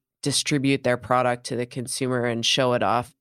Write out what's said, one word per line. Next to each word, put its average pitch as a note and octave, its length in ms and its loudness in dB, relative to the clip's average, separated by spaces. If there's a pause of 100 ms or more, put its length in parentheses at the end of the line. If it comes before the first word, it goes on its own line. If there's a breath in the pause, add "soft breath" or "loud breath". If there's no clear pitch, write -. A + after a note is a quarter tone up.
(220)
distribute C#3 640 0
their B2 120 2
product B2 500 0
to B2+ 100 -6
the A#2+ 100 -4
consumer B2 600 -4
and A#2 200 -2
show B2+ 280 2
it A#2 80 2
off A2+ 380 0